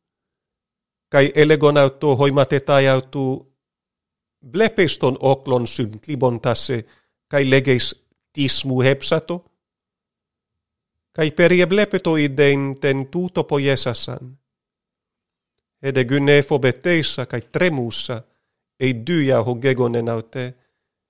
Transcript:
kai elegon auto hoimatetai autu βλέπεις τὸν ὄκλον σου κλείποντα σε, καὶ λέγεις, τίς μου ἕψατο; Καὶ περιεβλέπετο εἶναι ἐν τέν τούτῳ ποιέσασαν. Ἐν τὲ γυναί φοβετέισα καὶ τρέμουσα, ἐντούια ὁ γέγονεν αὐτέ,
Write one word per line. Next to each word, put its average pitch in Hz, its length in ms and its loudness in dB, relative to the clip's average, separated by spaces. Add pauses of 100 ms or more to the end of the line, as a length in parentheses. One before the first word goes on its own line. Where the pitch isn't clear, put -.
(1120)
kai 139 240 4
elegon 147 440 4
auto 139 380 2
hoimatetai 139 720 2
autu 131 640 -4 (960)
βλέπεις 208 500 0
τὸν 131 200 0
ὄκλον 131 460 0
σου 110 320 -6
κλείποντα 123 560 -2
σε, 117 300 -4 (420)
καὶ 143 200 0
λέγεις, 131 600 0 (240)
τίς 139 340 -2
μου 135 160 -4
ἕψατο; 156 600 0 (1700)
Καὶ 156 220 -2
περιεβλέπετο 180 800 2
εἶναι 147 240 0
ἐν 139 440 2
τέν 139 280 -2
τούτῳ 175 380 -4
ποιέσασαν. 135 960 -4 (1400)
Ἐν 135 120 -4
τὲ 127 140 0
γυναί 143 360 4
φοβετέισα 135 880 -2
καὶ 120 200 -8
τρέμουσα, 131 760 -4 (500)
ἐντούια 131 680 0
ὁ 120 140 -4
γέγονεν 120 480 0
αὐτέ, 117 420 -8 (600)